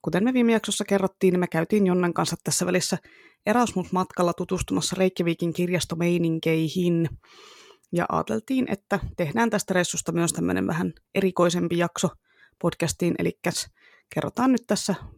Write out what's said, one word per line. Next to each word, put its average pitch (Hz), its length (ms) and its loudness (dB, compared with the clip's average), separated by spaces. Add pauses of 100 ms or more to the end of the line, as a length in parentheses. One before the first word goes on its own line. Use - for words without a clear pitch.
kuten 175 220 0
me 254 100 2
viime 233 180 4
jaksossa 214 340 0
kerrottiin, 190 460 2
niin 180 80 2
me 175 80 0
käytiin 185 400 2
Jonnan 180 260 2
kanssa 170 300 -2
tässä 175 220 0
välissä 180 320 0 (480)
Erasmus-matkalla 185 880 0
tutustumassa 180 680 -4
Reykjavikin 170 540 0
kirjastomeininkeihin. 170 1600 0 (800)
Ja 170 180 0
ajateltiin, 247 640 -2
että 202 280 -4 (180)
tehdään 185 320 0
tästä 202 240 -2
reissusta 175 380 -2
myös 170 220 0
tämmönen 92 340 -2
vähän 170 260 -2 (220)
erikoisempi 175 600 0
jakso 175 300 -2 (540)
podcastiin, 170 580 -2
elikkäs - 480 -4 (460)
kerrotaan 240 380 0
nyt 233 160 2
tässä 196 280 -2 (220)